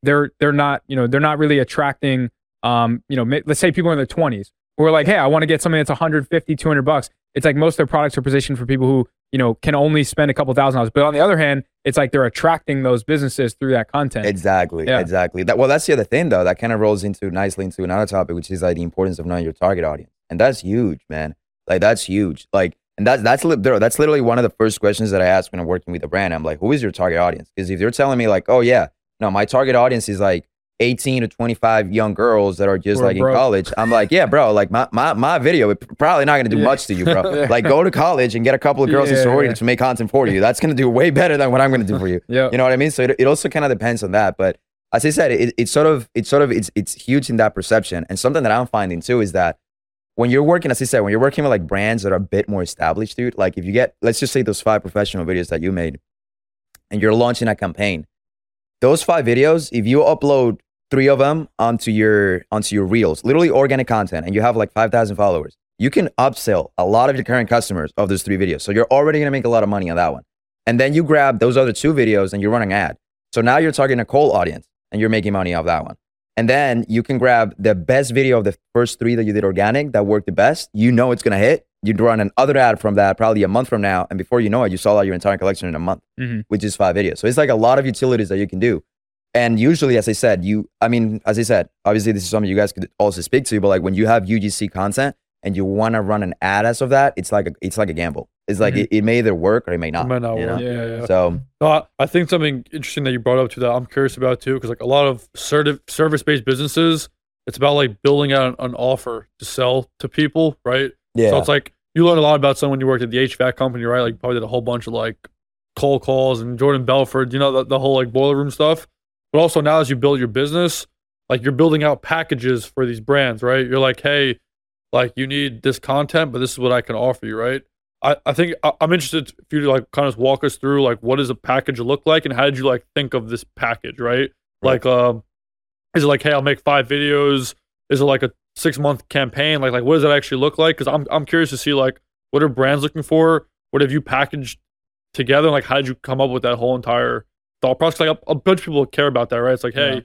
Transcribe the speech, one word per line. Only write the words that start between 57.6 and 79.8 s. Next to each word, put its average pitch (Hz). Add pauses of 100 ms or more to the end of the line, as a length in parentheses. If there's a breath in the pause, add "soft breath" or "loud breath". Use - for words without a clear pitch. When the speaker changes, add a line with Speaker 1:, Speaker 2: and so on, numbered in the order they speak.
Speaker 2:
those 147
five 165
videos, 139
if 110
you 131
upload 139 (320)
three 135
of 135
them 151 (100)
onto 117
your, 104
onto 104
your 104
reels, 92
literally 156
organic 131
content, 92
and 98
you 104
have, 117
like, 107
five 110
thousand 110
followers, 90 (220)
you 120
can 170 (100)
upsell 117
a 90
lot 117
of 139
your 127
current 120
customers 95
of 101
those 95
three 101
videos. 90
So 101
you're 113
already 147
gonna 147
make 135
a 120
lot 117
of 101
money 98
on 85
that 85
one. 65 (440)
And 120
then 139
you 165
grab 139
those 120
other 131
two 151
videos 107
and 101
you 104
run 117
an 98
ad. 95 (360)
So 117
now 123
you're 160
targeting 135
a 110
cold 139
audience 90 (240)
and 104
you're 110
making 104
money 90
off 80
that 82
one. - (420)
And 113
then 127
you 113
can 131
grab 120
the 95
best 123
video 131
of 104
the 98 (160)
first 120
three 117
that 113
you 107
did 101
organic 107